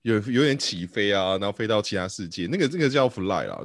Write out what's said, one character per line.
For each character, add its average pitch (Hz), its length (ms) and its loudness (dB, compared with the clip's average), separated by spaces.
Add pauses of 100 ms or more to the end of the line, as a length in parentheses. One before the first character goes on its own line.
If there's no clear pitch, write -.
有， 117 120 2
有 120 300 2
点 139 120 2
起 90 300 -4
飞 101 260 0
啊， 95 200 2
然 95 80 0
后 101 120 -2
飞 110 140 -4
到 107 160 2
其 101 140 -4
他 90 100 -2
世 95 220 -8
界， 85 180 -6
那 135 100 -2
个， 160 160 2
那 180 60 -4
个 147 100 4
叫 131 200 4
fly 92 380 -2
啦， 50 180 -8